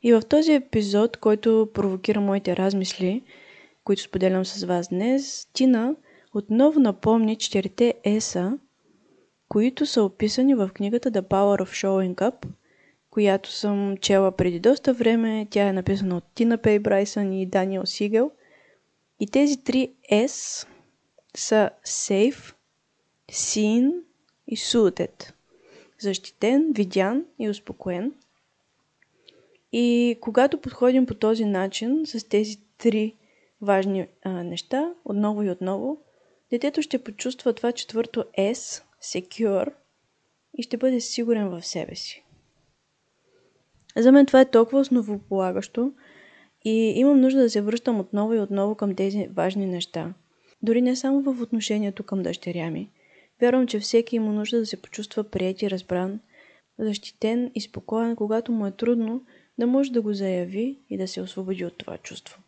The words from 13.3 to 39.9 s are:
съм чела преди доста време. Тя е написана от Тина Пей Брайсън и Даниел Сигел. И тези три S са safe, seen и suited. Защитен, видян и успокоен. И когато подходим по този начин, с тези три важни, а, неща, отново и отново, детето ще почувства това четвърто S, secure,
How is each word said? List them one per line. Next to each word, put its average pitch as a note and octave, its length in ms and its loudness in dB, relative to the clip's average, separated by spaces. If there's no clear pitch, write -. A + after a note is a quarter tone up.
съм G3+ 460 -2
чела G3 340 2
преди F3+ 280 -2
доста B3+ 340 2
време. A3+ 560 0
Тя G3+ 180 2
е F#3+ 60 0
написана F#3+ 440 -2
от E3+ 60 -8
Тина A#3 220 2
Пей G#3+ 220 4
Брайсън G3+ 540 0
и F#3+ 120 -2
Даниел F#3+ 400 -2
Сигел. A3 460 0
И G#3 80 -4
тези C#4 360 2
три B3+ 300 -2
S - 560 -2
са G#3+ 320 2
safe, - 680 -2
seen A3+ 640 0
и A3 100 -8
suited. - 760 0
Защитен, A#3 760 0
видян G#3 520 0
и A3 100 -4
успокоен. G#3 640 -8
И A#3+ 500 2
когато C4 400 2
подходим B3+ 440 2
по A3+ 80 -8
този A3 320 0
начин, G#3 600 -2
с A3 220 -10
тези G#3+ 300 0
три A3 380 0
важни, G3 460 0
а, F3+ 200 -6
неща, C4 500 -4
отново G#3 380 -2
и G3 60 0
отново, G3 520 -4
детето A#3+ 320 -2
ще B3+ 220 -4
почувства B3 500 -6
това A#3+ 180 -2
четвърто A3+ 520 -6
S, G3+ 460 -4
secure, G3 720 -4